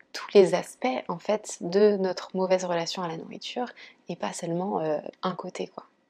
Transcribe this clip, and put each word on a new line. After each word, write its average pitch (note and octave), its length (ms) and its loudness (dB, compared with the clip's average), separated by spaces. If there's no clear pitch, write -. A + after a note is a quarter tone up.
tous - 200 -10
les F#3 200 10
aspects, - 340 -4
en E3+ 120 -6
fait, - 420 -4
de G3+ 360 6
notre F#3 380 -4
mauvaise F#3 300 2
relation E3+ 380 -2
à F3 40 -4
la D#3+ 100 -6
nourriture - 500 -8
et F3 60 -6
pas G3 180 -6
seulement, F3 480 -4
euh, D#3 180 -2
un F#3 120 -2
côté, - 320 -8
quoi. - 180 -16